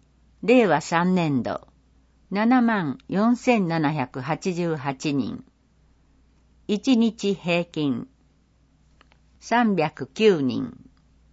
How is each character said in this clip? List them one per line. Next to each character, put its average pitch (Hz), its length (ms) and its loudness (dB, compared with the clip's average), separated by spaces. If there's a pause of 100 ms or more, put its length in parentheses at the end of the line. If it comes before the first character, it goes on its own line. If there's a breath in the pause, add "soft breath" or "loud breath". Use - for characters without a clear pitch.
(440)
令 233 240 4
和 151 140 2
三 180 340 0
年 147 280 0
度、 92 240 -8 (640)
七 233 320 2
万 202 360 0 (100)
四 226 300 0
千 214 320 2
七 160 240 0
百 139 260 -6
八 156 340 -4
十 170 220 -2
八 139 380 -6
人。 98 320 -4 (1200)
一 214 300 0
日 220 360 0
平 170 300 -2
均、 143 460 -4 (1300)
三 226 380 2
百 151 300 -2
九 202 340 2
人。 113 360 -4 (560)